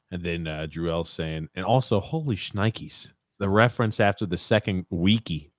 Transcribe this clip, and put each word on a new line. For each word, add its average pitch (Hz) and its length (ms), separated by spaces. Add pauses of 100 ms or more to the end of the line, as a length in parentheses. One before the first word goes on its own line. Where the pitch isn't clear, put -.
(100)
And 90 120
then, 85 240
uh, 78 200
Drew 82 240
L 82 140
saying, 80 500
"And 92 100
also, 113 360
holy 147 360
shnikes," - 760 (260)
the 98 100
reference 110 520
after 101 260
the 87 100
second 98 520
weekie 85 720